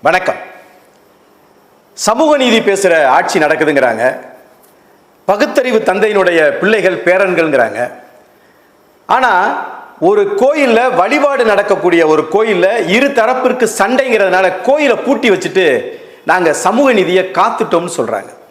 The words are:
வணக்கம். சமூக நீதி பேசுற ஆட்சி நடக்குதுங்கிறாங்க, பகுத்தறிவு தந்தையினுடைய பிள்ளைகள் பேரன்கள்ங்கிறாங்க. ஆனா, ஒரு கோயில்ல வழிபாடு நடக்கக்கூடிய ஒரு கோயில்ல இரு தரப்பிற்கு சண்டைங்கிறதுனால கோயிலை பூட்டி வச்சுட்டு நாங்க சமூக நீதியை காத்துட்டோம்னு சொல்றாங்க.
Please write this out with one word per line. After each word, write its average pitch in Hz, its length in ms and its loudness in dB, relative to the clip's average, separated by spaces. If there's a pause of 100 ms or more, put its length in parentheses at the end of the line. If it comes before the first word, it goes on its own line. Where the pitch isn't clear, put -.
வணக்கம். 180 320 -2 (1600)
சமூக 294 440 0
நீதி 233 240 2
பேசுற 185 440 2
ஆட்சி 170 340 2
நடக்குதுங்கிறாங்க, 139 800 0 (1040)
பகுத்தறிவு 240 540 0
தந்தையினுடைய 185 720 2
பிள்ளைகள் 180 540 0
பேரன்கள்ங்கிறாங்க. 160 920 0 (1120)
ஆனா, 220 560 0 (380)
ஒரு 196 360 2
கோயில்ல 254 580 2
வழிபாடு 262 500 0
நடக்கக்கூடிய 190 600 2
ஒரு 156 260 2
கோயில்ல 202 560 0
இரு 247 200 2
தரப்பிற்கு 254 600 0 (100)
சண்டைங்கிறதுனால 202 840 0
கோயிலை 277 340 0
பூட்டி 240 340 -2
வச்சுட்டு 170 600 0 (340)
நாங்க 165 280 0
சமூக 247 400 0
நீதியை 185 400 0
காத்துட்டோம்னு 185 640 -2
சொல்றாங்க. 110 340 -6 (200)